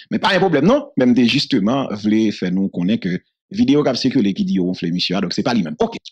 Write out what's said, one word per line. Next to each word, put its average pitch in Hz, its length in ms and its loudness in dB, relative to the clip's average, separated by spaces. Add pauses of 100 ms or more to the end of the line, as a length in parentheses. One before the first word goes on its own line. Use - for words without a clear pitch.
(120)
Men 196 80 -2
pa 196 140 0
yon 185 100 4
pwoblèm, 156 240 2
non? 285 220 2 (100)
Men 123 140 4
m - 20 -
te 123 80 4
jisteman 120 640 0 (160)
vle 107 220 2 (100)
fè 92 160 -4
nou 95 160 0
konnen 95 320 -2
ke 92 160 -4 (400)
videyo 131 300 4
k - 20 2
ap 123 80 0
sikile 117 400 0
ki 104 80 -2
di 95 140 0
yo 90 100 0
ronfle 90 240 -4
misye 90 240 -4
a, 98 80 -2
donk 87 80 -8
se - 80 -4
pa 120 160 -2
li 98 80 0
menm. 78 160 -8
Ok, 226 160 -2 (160)